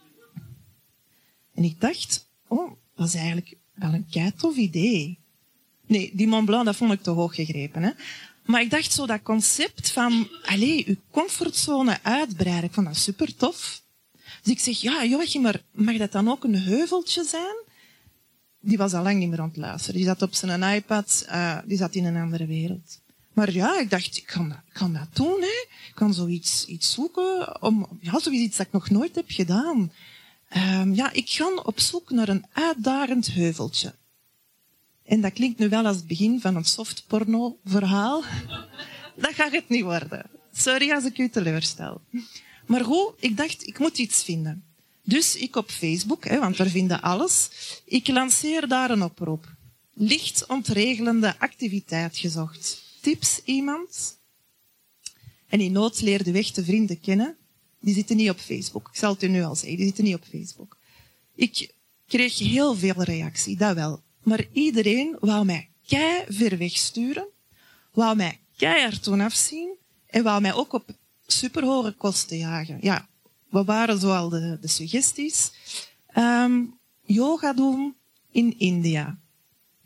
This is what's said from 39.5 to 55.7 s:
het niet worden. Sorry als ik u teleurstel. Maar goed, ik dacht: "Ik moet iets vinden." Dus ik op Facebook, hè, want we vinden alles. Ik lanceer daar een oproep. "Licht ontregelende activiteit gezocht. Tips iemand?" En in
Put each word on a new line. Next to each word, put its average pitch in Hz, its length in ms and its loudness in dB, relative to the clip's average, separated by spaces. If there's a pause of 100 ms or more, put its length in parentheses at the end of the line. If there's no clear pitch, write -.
het 311 180 -4
niet 240 140 0
worden. - 460 -6 (240)
Sorry 262 380 2
als 285 140 0
ik 254 120 -4
u 254 120 0
teleurstel. 160 720 -2 (720)
Maar 247 120 4
goed, 330 360 2
ik 226 180 0
dacht: 302 300 -4
"Ik 214 120 -8
moet 311 180 0
iets - 260 0
vinden." 160 400 -4 (400)
Dus 285 320 2
ik - 200 -8
op 233 140 -2
Facebook, 180 560 -4
hè, 262 140 0
want 190 180 0
we 190 120 4
vinden 180 320 0
alles. 214 480 2 (360)
Ik 247 220 0
lanceer 277 600 2
daar 254 220 2
een 208 140 4
oproep. 160 520 -6 (380)
"Licht - 540 0
ontregelende 226 920 2
activiteit 175 800 -2
gezocht. 160 640 -6 (180)
Tips - 440 0
iemand?" 285 720 -4 (1300)
En 208 140 2
in 185 100 2